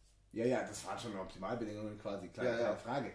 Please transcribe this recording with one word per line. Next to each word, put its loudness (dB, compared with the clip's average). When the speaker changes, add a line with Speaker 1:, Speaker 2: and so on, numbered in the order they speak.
Speaker 1:
Ja, 2
ja, 8
das -8
waren -2
schon -6
Optimalbedingungen -4
quasi, -4
klar, 0
Speaker 2:
Ja, 4
ja. 4
Speaker 1:
keine 2
Frage. -2